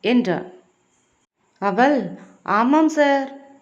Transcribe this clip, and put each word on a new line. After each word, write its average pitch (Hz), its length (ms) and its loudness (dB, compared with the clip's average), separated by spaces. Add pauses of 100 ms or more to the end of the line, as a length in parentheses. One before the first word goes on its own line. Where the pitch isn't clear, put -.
என்றான். 196 460 0 (1120)
அவள், 233 380 0 (460)
"ஆமாம் 269 460 2
சார்." 277 400 0 (320)